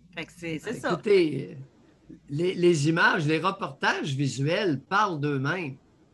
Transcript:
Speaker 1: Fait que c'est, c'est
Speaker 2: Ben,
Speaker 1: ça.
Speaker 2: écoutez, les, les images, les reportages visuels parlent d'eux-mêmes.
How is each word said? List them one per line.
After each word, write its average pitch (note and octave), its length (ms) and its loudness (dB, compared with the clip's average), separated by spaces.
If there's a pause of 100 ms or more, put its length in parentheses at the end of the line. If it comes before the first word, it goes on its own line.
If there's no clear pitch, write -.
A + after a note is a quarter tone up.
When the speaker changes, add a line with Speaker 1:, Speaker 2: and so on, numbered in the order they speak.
(160)
Speaker 1:
Fait E3 100 -10
que - 100 -20
c'est, D#3+ 240 -8
c'est G#3+ 140 -8
Speaker 2:
Ben, - 60 -10
Speaker 1:
ça. - 140 -4
Speaker 2:
écoutez, E3+ 640 2 (720)
les, E3+ 240 -2
les E3+ 360 4
images, F#3 380 4
les D#3+ 120 2
reportages F#3+ 760 -2
visuels C#3+ 680 0
parlent F#3+ 380 0
d'eux-mêmes. C#3+ 580 -4 (360)